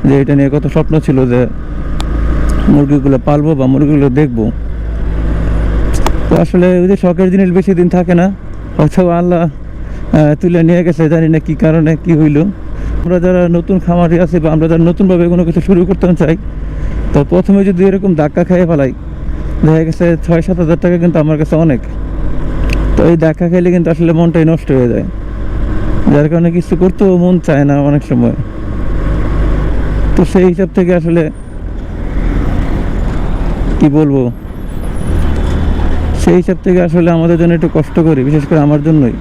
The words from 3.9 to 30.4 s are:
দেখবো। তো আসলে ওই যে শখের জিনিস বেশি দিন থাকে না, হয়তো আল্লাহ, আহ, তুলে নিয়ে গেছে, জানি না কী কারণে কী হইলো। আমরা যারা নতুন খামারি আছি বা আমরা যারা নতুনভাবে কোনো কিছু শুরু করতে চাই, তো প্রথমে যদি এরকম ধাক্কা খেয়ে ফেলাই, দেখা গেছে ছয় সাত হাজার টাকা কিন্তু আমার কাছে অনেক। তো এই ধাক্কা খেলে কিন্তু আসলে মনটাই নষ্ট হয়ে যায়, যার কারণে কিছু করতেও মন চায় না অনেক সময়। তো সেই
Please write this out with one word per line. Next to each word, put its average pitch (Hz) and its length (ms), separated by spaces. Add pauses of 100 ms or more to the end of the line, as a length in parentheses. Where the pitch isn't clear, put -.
দেখবো। 120 260 (1800)
তো 175 60 (100)
আসলে 180 220 (160)
ওই 185 80
যে 196 140
শখের 180 300
জিনিস 190 140 (100)
বেশি 190 220
দিন 175 160
থাকে 180 240
না, 185 60 (500)
হয়তো 156 260 (180)
আল্লাহ, 175 260
আহ, - 920
তুলে 175 280
নিয়ে 175 180
গেছে, 165 160 (100)
জানি 165 220
না 156 120
কী 156 80 (100)
কারণে 160 280 (120)
কী 170 160
হইলো। 151 220 (600)
আমরা 175 220
যারা 180 180 (140)
নতুন 180 200 (100)
খামারি 175 380
আছি 160 180
বা 160 120
আমরা 156 160
যারা 165 200
নতুনভাবে 180 420
কোনো 175 160
কিছু 170 200
শুরু 180 200
করতে 175 180 (140)
চাই, 160 140 (760)
তো 147 60 (140)
প্রথমে 196 360
যদি 180 200
এরকম 190 220 (100)
ধাক্কা 151 280
খেয়ে 180 220
ফেলাই, 139 220 (720)
দেখা 160 220
গেছে 170 200 (180)
ছয় 165 220
সাত 185 160
হাজার 160 220
টাকা 180 180
কিন্তু 175 220
আমার 156 160
কাছে 156 140 (100)
অনেক। 139 160 (1160)
তো - 40 (100)
এই 170 140
ধাক্কা 160 280
খেলে 180 220
কিন্তু 170 200
আসলে 165 240
মনটাই 170 340
নষ্ট - 160 (100)
হয়ে 123 140
যায়, 104 140 (1040)
যার 147 180
কারণে 170 260
কিছু 180 260
করতেও 190 300 (100)
মন 180 120 (120)
চায় 143 220
না 143 60 (140)
অনেক 147 220
সময়। 120 260 (1800)
তো 190 60 (120)
সেই 185 180